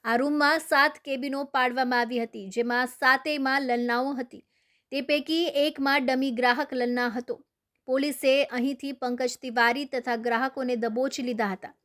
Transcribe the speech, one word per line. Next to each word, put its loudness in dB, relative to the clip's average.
આ 2
રૂમમાં 2
સાત 2
કેબિનો -4
પાડવામાં 0
આવી -2
હતી, -6
જેમાં 0
સાતેયમાં 2
લલનાઓ 0
હતી. -10
તે -2
પૈકી 0
એકમાં 2
ડમી 0
ગ્રાહક 0
લલના 0
હતો. -8
પોલીસે 2
અહીંથી -4
પંકજ -4
તિવારી 2
તથા -4
ગ્રાહકોને -2
દબોચી -2
લીધા -2
હતા. -8